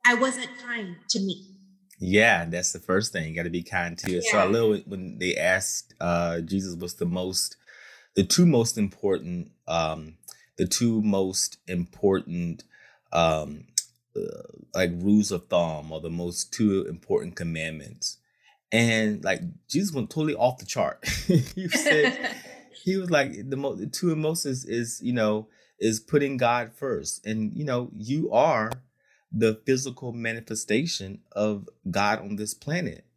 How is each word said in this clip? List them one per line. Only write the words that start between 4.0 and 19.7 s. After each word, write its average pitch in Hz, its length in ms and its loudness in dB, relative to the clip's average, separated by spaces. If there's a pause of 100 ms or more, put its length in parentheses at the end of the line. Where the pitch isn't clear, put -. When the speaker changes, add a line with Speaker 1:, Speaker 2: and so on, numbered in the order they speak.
Speaker 2:
yourself. 92 320 2
I 92 40 4
Speaker 1:
Yeah. 104 120 2
Speaker 2:
love 110 160 4
it - 140 -6
when 92 300 -10
they 90 180 -2
asked, - 640 0
uh, 85 400 0
Jesus 92 340 -4
what's 87 200 -8
the 104 120 -4
most, 92 500 -4 (580)
the 98 100 4
two 165 220 4
most 120 320 4
important, 95 760 -2 (160)
um, 80 480 -2 (400)
the 92 100 2
two 113 360 2
most 98 560 0 (100)
important, 87 960 0 (480)
um, 78 540 2 (500)
uh, - 40 -2 (540)
like, 90 220 2
rules 101 360 4
of 87 160 -6
thumb, 80 440 0
or 78 80 -8
the 82 100 -8
most 87 420 -6
two 98 340 2
important 87 500 -2
commandments. 80 840 -6 (540)
And, 110 520 2
like, 95 160 0 (280)
Jesus 180 260 0